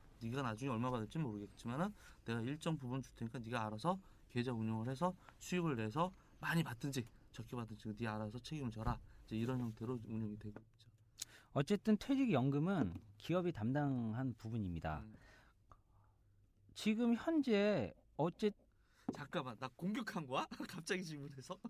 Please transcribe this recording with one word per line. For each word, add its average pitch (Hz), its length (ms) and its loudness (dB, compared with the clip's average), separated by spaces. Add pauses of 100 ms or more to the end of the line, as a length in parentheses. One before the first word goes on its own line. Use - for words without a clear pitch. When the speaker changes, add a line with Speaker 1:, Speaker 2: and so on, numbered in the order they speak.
(220)
Speaker 1:
네가 117 220 -2
나중에 123 280 0
얼마 120 180 2
받을지 117 300 -2
모르겠지만은 117 720 -2 (300)
내가 117 180 -2
일정 151 360 0
부분 131 240 -4
줄 - 140 -14
테니까 117 240 -6
네가 113 260 -2
알아서 131 340 0 (300)
계좌 123 240 0
운용을 110 340 0
해서 170 260 2 (260)
수익을 170 360 0
내서 113 360 2 (280)
많이 156 240 2
받든지 127 420 -4 (260)
적게 123 240 -10
받든지 110 420 -6
네 113 100 -2
알아서 107 320 -4
책임을 139 320 -4
져라. 113 280 -2 (260)
이제 113 100 -4
이런 123 240 2
형태로 117 460 -2
운영이 107 320 -4
되고 107 220 -10
있죠. - 300 -20 (640)
Speaker 2:
어쨌든 202 440 4
퇴직연금은 151 960 4 (240)
기업이 175 340 2
담당한 123 840 2
부분입니다. 85 640 -2
Speaker 1:
음. 73 160 -12 (1600)
Speaker 2:
지금 233 420 4
현재 208 800 4 (240)
어째- 180 340 2 (600)
Speaker 1:
잠깐만, 131 460 -4
나 131 160 -4
공격한 190 500 -4
거야? 143 240 -2
<laughs> 180 340 -10
갑자기 185 200 0
질문해서? 143 560 -10 (100)